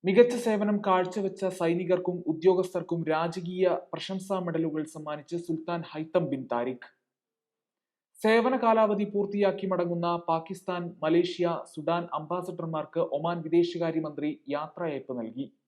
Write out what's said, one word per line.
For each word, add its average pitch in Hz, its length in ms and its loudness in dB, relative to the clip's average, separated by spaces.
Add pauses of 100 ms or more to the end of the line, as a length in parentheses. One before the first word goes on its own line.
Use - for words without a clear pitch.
മികച്ച 233 300 6
സേവനം 208 520 0
കാഴ്ചവെച്ച 190 580 0
സൈനികർക്കും 175 800 0
ഉദ്യോഗസ്ഥർക്കും 175 760 2
രാജകീയ 170 720 0 (160)
പ്രശംസാ 190 460 -4
മെഡലുകൾ 160 440 -2
സമ്മാനിച്ച് 151 540 -8
സുൽത്താൻ 170 540 -4
ഹൈത്തം 160 380 0
ബിൻ 135 220 -4
താരിഖ്. 123 380 -4 (1300)
സേവന 233 340 4
കാലാവധി 220 460 4
പൂർത്തിയാക്കി 202 640 0
മടങ്ങുന്ന 170 600 0
പാകിസ്ഥാൻ, 170 760 -4
മലേഷ്യ, 170 560 2 (160)
സുഡാൻ 165 380 -2
അംബാസഡർമാർക്ക് 165 840 -4
ഒമാൻ 170 420 -2
വിദേശകാര്യമന്ത്രി 156 1000 0 (100)
യാത്രയയപ്പ് 143 680 -4
നൽകി. 117 320 -8 (160)